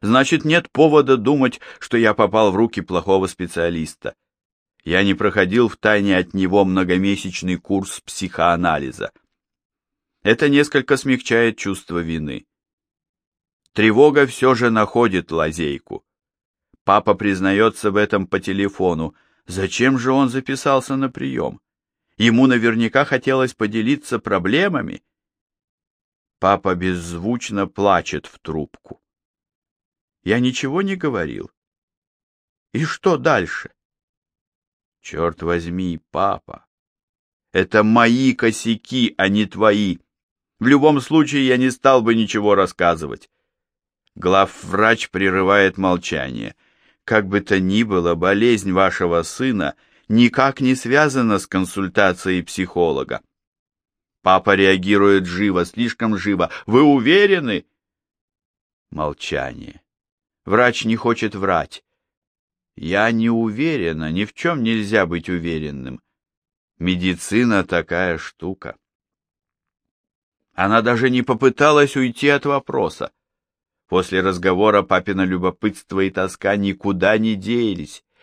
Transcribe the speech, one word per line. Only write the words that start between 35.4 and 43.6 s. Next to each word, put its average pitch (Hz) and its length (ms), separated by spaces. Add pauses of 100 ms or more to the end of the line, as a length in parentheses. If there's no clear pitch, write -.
возьми, 87 560 (120)
папа, - 540 (840)
это 92 320
мои 117 500
косяки, 117 840
а 95 100
не 104 180
твои. 104 540 (600)
В 110 80
любом 143 340
случае 143 440
я 127 120
не 127 120
стал 127 320
бы 113 140
ничего 104 400
рассказывать. 85 760 (840)